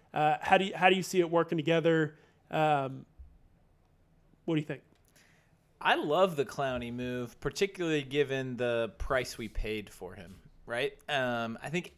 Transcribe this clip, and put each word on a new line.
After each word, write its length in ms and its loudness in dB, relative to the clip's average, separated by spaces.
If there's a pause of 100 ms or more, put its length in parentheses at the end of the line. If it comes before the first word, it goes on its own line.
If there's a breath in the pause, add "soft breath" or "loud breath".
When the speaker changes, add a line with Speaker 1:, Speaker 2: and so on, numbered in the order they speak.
(140)
Speaker 1:
Uh, 260 2
how 180 4
do 80 4
you, 100 -6
how 140 6
do 60 8
you 80 0
see 160 2
it 100 2
working 280 2
together? 580 4 (360 soft breath)
Um, 540 2 (1400)
what 100 0
do 60 2
you 60 -10
think? 140 -10 (1000 soft breath)
Speaker 2:
I 140 2
love 400 2
the 100 0
Clowney 480 -6
move, 460 -8
particularly 640 -2
given 520 -2
the 420 0
price 400 -4
we 100 -8
paid 420 -6
for 240 -16
him, 220 -16 (300)
right? 280 -4 (160)
Um, 520 -2
I 80 -10
think 280 -6